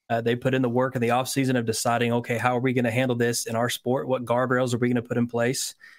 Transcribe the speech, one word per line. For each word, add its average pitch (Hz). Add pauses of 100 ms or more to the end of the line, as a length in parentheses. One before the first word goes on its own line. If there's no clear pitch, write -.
Uh, 117
they 117
put 123
in 131
the 127
work 127
in 123
the 117
offseason 127
of 117
deciding, 117
"Okay, 120
how 123
are -
we 127
gonna 123
handle 123
this 117
in 117
our 117
sport? 131
What 127
guardrails 127
are 120
we 123
gonna 123
put 117
in 120
place?" 120 (260)